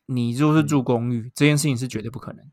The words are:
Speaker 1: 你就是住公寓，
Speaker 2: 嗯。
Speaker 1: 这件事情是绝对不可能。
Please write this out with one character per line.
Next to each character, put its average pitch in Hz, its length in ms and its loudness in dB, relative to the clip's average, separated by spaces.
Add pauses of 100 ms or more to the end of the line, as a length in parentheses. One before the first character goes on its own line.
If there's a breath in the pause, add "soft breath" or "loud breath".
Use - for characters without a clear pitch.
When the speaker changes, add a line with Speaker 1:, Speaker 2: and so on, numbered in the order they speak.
Speaker 1:
你 120 280 -2
就 151 200 4
是 160 80 6
住 147 200 2
公 120 300 0
寓， 120 80 -2
Speaker 2:
嗯。 120 140 -14
Speaker 1:
这 147 120 2
件 151 100 4
事 143 60 0
情 143 140 0
是 127 100 -6
绝 117 140 -8
对 113 100 -10
不 113 80 -14
可 - 140 -14
能。 - 200 -20